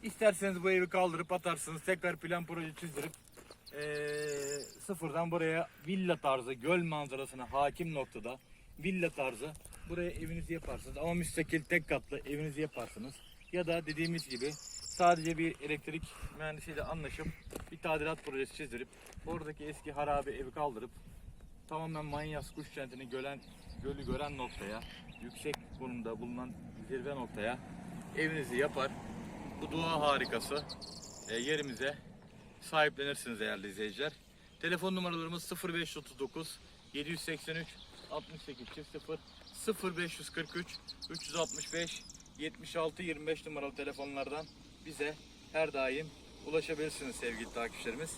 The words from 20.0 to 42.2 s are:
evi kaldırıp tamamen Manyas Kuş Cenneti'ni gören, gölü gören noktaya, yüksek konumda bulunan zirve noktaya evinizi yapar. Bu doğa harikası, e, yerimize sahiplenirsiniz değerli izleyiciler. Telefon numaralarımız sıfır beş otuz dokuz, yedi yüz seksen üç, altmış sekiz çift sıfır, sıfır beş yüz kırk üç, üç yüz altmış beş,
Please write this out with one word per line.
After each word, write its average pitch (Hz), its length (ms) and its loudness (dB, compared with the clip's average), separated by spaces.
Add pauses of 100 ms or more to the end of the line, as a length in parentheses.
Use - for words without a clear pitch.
evi 131 200 -4
kaldırıp 127 400 0 (800)
tamamen 160 360 -2
Manyas 147 500 -2
Kuş 151 200 -10
Cenneti'ni 131 340 -6
gören, 135 300 -2 (440)
gölü 139 220 -2
gören 143 320 0
noktaya, 110 440 -4 (400)
yüksek 139 340 -4 (240)
konumda 117 400 -4
bulunan 123 340 -6 (340)
zirve 131 280 -2
noktaya 120 440 -2 (580)
evinizi 151 380 2
yapar. 135 360 4 (680)
Bu 151 100 -4
doğa 165 300 4
harikası, 139 640 6 (640)
e, 110 60 0
yerimize 139 640 2 (640)
sahiplenirsiniz 143 800 4
değerli 104 300 0
izleyiciler. 107 440 -2 (480)
Telefon 180 340 2
numaralarımız 170 480 0
sıfır 175 300 -2
beş 165 240 0
otuz - 220 -12
dokuz, 156 400 -4 (340)
yedi 147 160 -2
yüz 170 120 -2
seksen 160 340 -2
üç, 165 120 -2 (440)
altmış 156 300 -6
sekiz 123 340 -10
çift 151 160 -10
sıfır, - 280 -6 (340)
sıfır 185 440 2
beş 170 220 0
yüz 151 100 -6
kırk - 260 -2
üç, 175 120 -2 (420)
üç 165 180 -6
yüz 147 80 -4
altmış - 380 0
beş, 165 300 -2 (340)